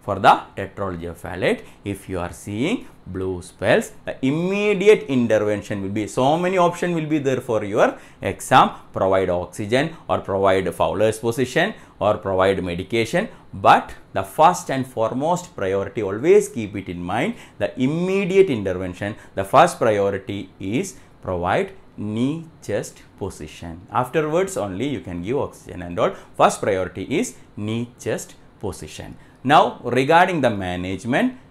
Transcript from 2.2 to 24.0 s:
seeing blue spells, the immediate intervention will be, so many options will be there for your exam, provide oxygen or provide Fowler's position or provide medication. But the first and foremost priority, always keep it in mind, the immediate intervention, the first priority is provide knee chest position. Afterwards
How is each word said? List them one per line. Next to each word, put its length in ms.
seeing 560
blue 360
spells, 500
the 100
immediate 840
intervention 720
will 80
be, 180
so 300
many 200
options 380
will 120
be 120
there 220
for 240
your 320
exam, 480
provide 360
oxygen 600
or 120
provide 540
Fowler's 460
position 540
or 200
provide 440
medication. 640
But 420
the 100
first 480
and 160
foremost 720
priority, 440
always 460
keep 300
it 100
in 160
mind, 320
the 240
immediate 680
intervention, 680
the 80
first 340
priority 800
is 380
provide 520
knee 500
chest 400
position. 600
Afterwards 640